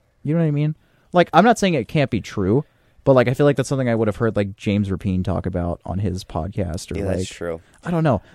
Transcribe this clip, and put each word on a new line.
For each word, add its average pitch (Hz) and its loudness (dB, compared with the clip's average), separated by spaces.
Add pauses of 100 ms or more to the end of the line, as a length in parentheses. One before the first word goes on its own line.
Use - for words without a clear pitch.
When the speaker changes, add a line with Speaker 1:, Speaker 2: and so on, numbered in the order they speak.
(240)
Speaker 1:
You 143 -2
know 170 2
what 165 2
I 151 0
mean? 151 0 (360)
Like, 175 4
I'm 202 6
not 233 4
saying 185 2
it 117 -2
can't 143 0
be 104 -2
true, 107 0 (380)
but, 139 6
like, 123 6
I 123 0
feel 147 2
like 143 4
that's 135 -2
something 131 -2
I 117 0
would 110 0
have 104 -2
heard, 113 -2
like, 101 -2
James 101 0
Rapien 92 -2
talk 90 -2
about 87 -4
on 90 -6
his 92 -4
podcast, 85 -8
or, 82 -6
Speaker 2:
Yeah, 101 -6
Speaker 1:
like, 95 -4
Speaker 2:
that's 90 -6
true. 82 -10 (220)
Speaker 1:
I 170 -6
don't 165 0
know. 127 2 (140)